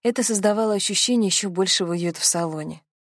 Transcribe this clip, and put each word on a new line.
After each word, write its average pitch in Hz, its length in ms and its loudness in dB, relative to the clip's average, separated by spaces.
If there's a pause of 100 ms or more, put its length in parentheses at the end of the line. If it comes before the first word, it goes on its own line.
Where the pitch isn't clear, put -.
это 240 200 0
создавало 208 500 2
ощущение 214 540 2
еще 185 220 0
большего 185 420 0
уюта 170 280 -2
в - 60 -2
салоне. 160 580 -2 (220)